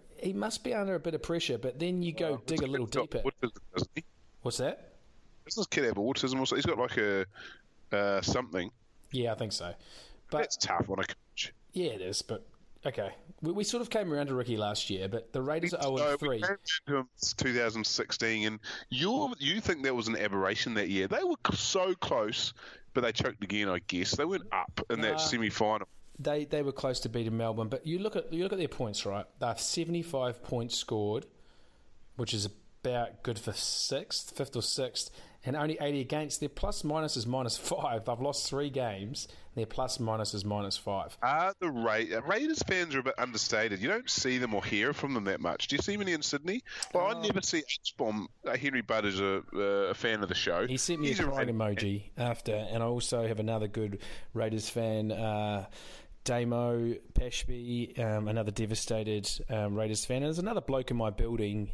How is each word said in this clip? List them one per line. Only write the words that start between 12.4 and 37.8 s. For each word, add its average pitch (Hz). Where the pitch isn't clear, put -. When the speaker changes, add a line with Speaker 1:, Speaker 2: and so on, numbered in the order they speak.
Speaker 1:
okay. 107
We, 156
we 208
sort 240
of 226
came 190
around 143
to 135
Ricky 120
last 104
year, 95
but -
the 135
Raidars 165
are 139
Speaker 2:
So 135
we 135
Speaker 1:
oh 147
and 143
three. 135
Speaker 2:
came 170
around 202
to 143
him 139
in 127
two 127
thousand 113
sixteen, 110
and 107
you're, 240
you 190
think 165
that 135
was 117
an 113
aberration 101
that 101
year. 95
They 277
were 349
c-, -
so 185
close, -
but 123
they 120
choked 113
again, 101
I 90
guess. 87
They -
went 180
up -
in 113
that 107
Speaker 1:
Nah. -
Speaker 2:
semi-final. 107
Speaker 1:
They, 147
they 147
were 139
close 131
to 123
beating 113
Melbourne, 113
but 131
you 165
look 208
at, 165
you 165
look 196
at 190
their 156
points, 110
right? 101
They 123
have 113
seventy-five 165
points 123
scored, 107
which 120
is 104
about 123
good 113
for -
sixth, -
fifth -
or 117
sixth, -
and 127
only 156
eighty 143
against. 151
Their 147
plus -
minus 151
is 110
minus 123
five. 123